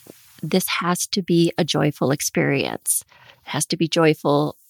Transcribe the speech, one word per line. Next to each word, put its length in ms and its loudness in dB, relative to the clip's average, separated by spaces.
This 260 -2
has 400 -4
to 140 -4
be 360 2
a 60 2
joyful 460 0
experience. 960 -2
It 40 -12
has 160 -4
to 100 -4
be 120 0
joyful 680 2